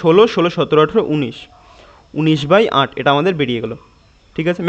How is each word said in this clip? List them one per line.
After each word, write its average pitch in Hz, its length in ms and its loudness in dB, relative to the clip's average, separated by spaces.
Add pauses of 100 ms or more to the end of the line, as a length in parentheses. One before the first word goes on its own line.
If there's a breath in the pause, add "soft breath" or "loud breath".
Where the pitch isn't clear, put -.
ষোলো, 175 220 4 (120)
ষোলো 175 220 0
সতেরো 151 280 2
আঠারো 180 180 0 (120)
উনিশ, 131 240 -4 (800 soft breath)
উনিশ 156 220 0 (100)
বাই 208 140 4 (160)
আট 131 100 -2 (100)
এটা 131 140 0
আমাদের 165 260 0
বেরিয়ে 120 240 -2
গেলো। 113 120 -8 (580)
ঠিক 160 160 -4
আছে, 175 180 -4